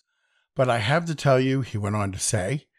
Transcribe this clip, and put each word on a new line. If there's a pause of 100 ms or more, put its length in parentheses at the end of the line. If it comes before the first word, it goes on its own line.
(560)
But
I
have
to
tell
you,"
he
went
on
to
say, (120)